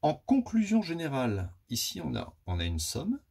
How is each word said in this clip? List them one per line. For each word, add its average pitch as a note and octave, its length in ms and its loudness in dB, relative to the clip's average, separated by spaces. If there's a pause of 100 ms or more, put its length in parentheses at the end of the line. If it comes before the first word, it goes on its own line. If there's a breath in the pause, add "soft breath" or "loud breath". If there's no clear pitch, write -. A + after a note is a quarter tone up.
En D3+ 100 4
conclusion A3+ 680 2
générale, C3 720 0 (160)
ici A#2 300 -4
on - 160 -4
a, - 200 -8 (100)
on F2+ 120 0
a E2+ 60 0
une E2 160 0
somme G#3 400 -2 (100)